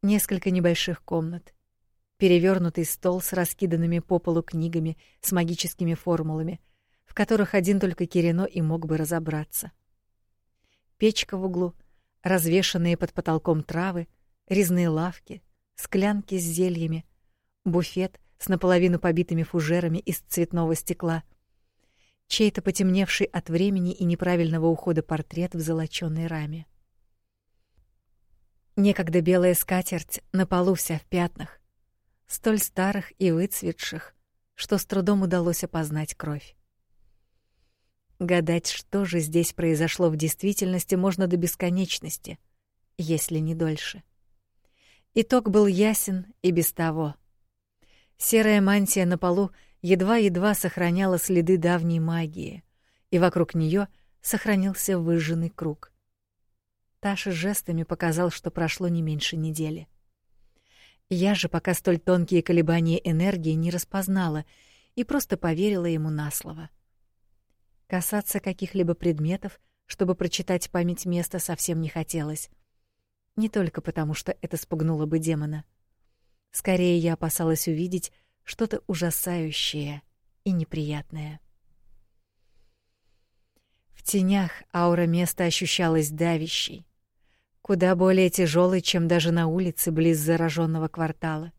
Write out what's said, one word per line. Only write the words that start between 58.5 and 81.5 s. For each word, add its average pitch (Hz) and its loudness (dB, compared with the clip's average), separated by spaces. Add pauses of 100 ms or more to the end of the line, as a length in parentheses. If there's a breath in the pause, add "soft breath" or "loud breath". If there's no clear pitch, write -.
прошло 170 -2
не 170 0
меньше 156 -4
недели. 156 -4 (1200 soft breath)
Я 190 2
же 180 -2
пока 180 -2
столь 170 0
тонкие 175 2
колебания 165 2
энергии 170 0
не 165 0
распознала 180 -2 (520 soft breath)
и 247 -2
просто 262 -2
поверила 175 0
ему 156 -2
на 151 -4
слово. 156 -12 (1200)
Касаться 202 -4
каких-либо 185 -2
предметов, 170 -2 (260)
чтобы 185 -2
прочитать 180 -4
память 175 -2
места, 175 -2
совсем 165 -4
не 160 -4
хотелось. 156 -6 (840)
Не 220 0
только 185 -2
потому, 156 -4
что - -6
это 165 -6
спугнуло 156 -2
бы 160 0
демона. 151 -4 (840)
Скорее, 180 2
я 165 2
опасалась 160 0
увидеть 175 -2 (300)
что-то - -6
ужасающее 160 -4 (420)
и 196 -2
неприятное. 151 -4 (2500)